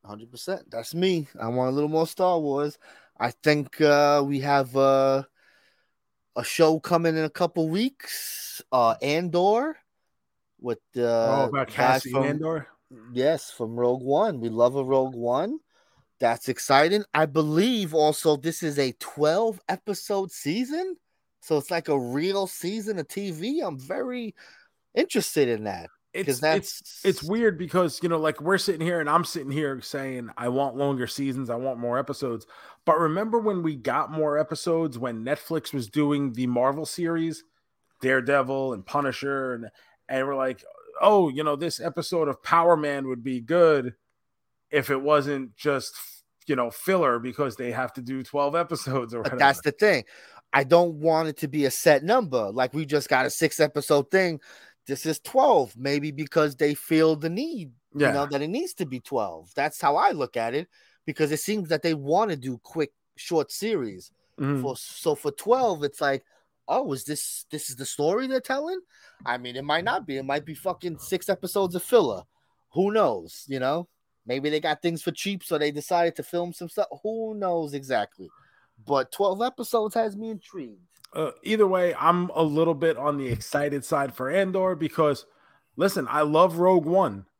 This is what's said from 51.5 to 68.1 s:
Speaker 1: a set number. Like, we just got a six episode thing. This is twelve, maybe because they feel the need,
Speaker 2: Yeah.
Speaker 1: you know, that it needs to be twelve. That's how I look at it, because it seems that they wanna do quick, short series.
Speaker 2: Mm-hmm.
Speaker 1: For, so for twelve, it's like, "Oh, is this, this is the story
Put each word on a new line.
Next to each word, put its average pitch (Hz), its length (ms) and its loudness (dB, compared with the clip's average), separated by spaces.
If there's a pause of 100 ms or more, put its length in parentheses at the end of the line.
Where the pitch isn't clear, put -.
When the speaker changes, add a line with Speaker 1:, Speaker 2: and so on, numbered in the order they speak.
Speaker 1:
a 127 40 2
set 143 320 6
number. 151 480 2
Like, 127 220 0
we 151 140 -4
just 143 240 -2
got 127 160 4
a - 40 -2
six - 300 -2
episode 143 500 2
thing. 180 300 2 (460)
This 139 180 -6
is 160 140 -2
twelve, 247 580 4
maybe 143 340 -2
because 147 460 0
they 147 160 2
feel 160 440 2
the 151 120 -6
need, 196 440 -6 (220)
Speaker 2:
Yeah. 147 140 2
Speaker 1:
you 113 60 2
know, 143 100 0
that 139 160 -4
it 151 80 -4
needs 311 260 -6
to 175 120 -6
be 127 140 -10
twelve. 90 540 -6
That's 147 240 -2
how 147 180 2
I 202 160 4
look 135 260 -4
at 117 160 -2
it, 165 140 -4 (360)
because 151 280 0
it 151 80 -2
seems 196 280 -4
that 156 140 0
they 165 100 2
wanna 156 440 0
do 127 260 -8
quick, - 300 -4 (240)
short 156 360 -2
series. 127 580 -4 (300)
Speaker 2:
Mm-hmm. 139 220 0
Speaker 1:
For, 127 160 -6
so - 360 -4
for 147 180 -4
twelve, 214 520 0
it's 139 160 -6
like, 139 240 0 (420)
"Oh, 214 280 -2
is - 100 -8
this, - 460 -8
this - 180 -10
is 127 80 -12
the 131 80 -12
story 196 420 -2